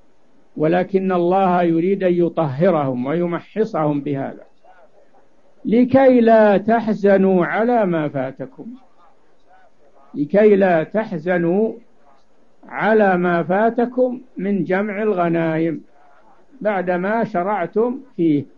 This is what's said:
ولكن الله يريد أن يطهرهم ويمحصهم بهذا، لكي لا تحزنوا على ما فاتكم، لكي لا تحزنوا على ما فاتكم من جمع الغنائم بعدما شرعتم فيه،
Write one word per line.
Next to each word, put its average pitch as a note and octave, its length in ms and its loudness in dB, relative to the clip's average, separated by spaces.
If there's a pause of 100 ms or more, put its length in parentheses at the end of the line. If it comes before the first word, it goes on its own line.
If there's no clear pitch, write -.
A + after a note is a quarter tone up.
(580)
ولكن F#3 540 -2
الله F3+ 520 0
يريد F3 400 0
أن F3+ 100 2
يطهرهم D#3 920 0
ويمحصهم E3 960 -4
بهذا، C3+ 420 -8 (1200)
لكي B3 560 4
لا A3 360 6
تحزنوا G3 880 2
على G#3+ 400 0
ما D#3+ 240 -2
فاتكم، C3+ 560 -10 (1500)
لكي G3 400 4
لا F3+ 280 2
تحزنوا F3+ 920 -2 (920)
على F#3+ 500 2
ما F3 260 0
فاتكم A#3 760 -2 (160)
من F#3+ 260 -2
جمع G3 400 -4
الغنائم E3 800 -2 (800)
بعدما F#3 640 -2
شرعتم G#3 760 -4 (160)
فيه، D#3+ 300 0 (120)